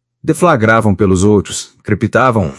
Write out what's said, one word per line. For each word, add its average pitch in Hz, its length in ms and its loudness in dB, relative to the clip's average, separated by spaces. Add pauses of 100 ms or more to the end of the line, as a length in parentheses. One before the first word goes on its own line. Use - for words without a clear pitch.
(240)
Deflagravam 113 720 0
pelos 92 280 0
outros, - 600 -2
crepitavam, 110 760 -2